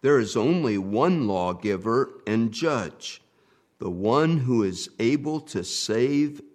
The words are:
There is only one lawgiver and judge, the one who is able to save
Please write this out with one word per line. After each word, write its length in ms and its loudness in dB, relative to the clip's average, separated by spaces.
There 180 6
is 160 0
only 440 2
one 500 2
lawgiver 960 -2
and 260 0
judge, 680 -4
the 120 -6
one 480 2
who 240 2
is 260 -4
able 440 0
to 200 -8
save 800 -2